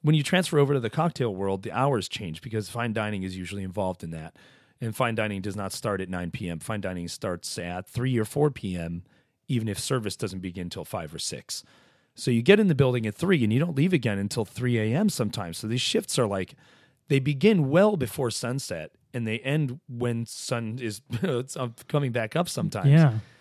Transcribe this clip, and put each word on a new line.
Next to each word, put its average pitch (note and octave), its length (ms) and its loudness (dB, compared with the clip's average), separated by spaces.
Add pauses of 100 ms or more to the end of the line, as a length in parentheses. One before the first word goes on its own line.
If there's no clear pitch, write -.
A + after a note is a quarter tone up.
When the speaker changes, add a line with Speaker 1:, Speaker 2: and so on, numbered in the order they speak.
Speaker 1:
When D3+ 140 6
you D3 80 4
transfer F3+ 340 2
over C#3+ 160 6
to C3+ 60 2
the A2+ 100 -2
cocktail D3 460 0
world, G2 280 -2
the G2+ 80 -8
hours A#2+ 380 0
change D#2+ 320 -8
because G#2+ 280 -6
fine A#2+ 240 -2
dining G#2+ 300 -2
is F#2 140 -6
usually F#2+ 260 -8
involved F#2 400 -4
in E2 80 -8
that. D#2+ 240 -12 (440)
And A2+ 160 -6
fine A#2 180 0
dining G#2+ 280 -2
does G2 140 -6
not G2 180 -6
start G2+ 280 -4
at F#2 80 -6
nine F2+ 220 -4
P - 180 -6
M. E2 100 -6
Fine G#2+ 220 -6
dining F2+ 260 -6
starts - 520 -8
at F2+ 280 -6
three B2 300 0
or G#2+ 80 2
four D3 240 2
P F#2+ 280 -4
M, E2+ 260 -6 (440)
even A2+ 200 0
if G2 100 -2
service G#2+ 380 -2
doesn't G2 240 -6
begin F2+ 300 -8
till F2 160 -10
five F2+ 280 -8
or D#2+ 60 -12
six. - 440 -8 (500)
So - 160 -4
you A#2 120 2
get G3 180 8
in G#3 80 4
the D#3+ 80 4
building B2 300 2
at G#2 100 -2
three E3+ 280 2
and G#2+ 100 4
you B2+ 60 4
don't E3 160 -2
leave D#3+ 180 4
again A#2 240 2
until G2+ 260 -2
three A#2+ 360 -2
A G#2+ 60 2 (100)
M G#3 140 2
sometimes. G#2 500 -4
So A2 80 -8
these B2 140 -2
shifts - 380 -2
are A#2 80 2
like, G2 280 -4 (520)
they C#3 120 4
begin D3 500 4
well G3 260 6
before B2+ 360 -2
sunset A#2 600 -4 (220)
and A#2 140 -2
they A2 120 -2
end C#3 480 0
when A#2+ 380 -2
sun A#2 560 -6
is G#2+ 240 -6
<laughs> - 60 -20
it's, C3 440 -2
um, B2 200 -6 (120)
coming C#3+ 240 2
back A2+ 240 -2
up F3+ 140 0
sometimes. - 400 0
Speaker 2:
Yeah. C#3 300 8 (220)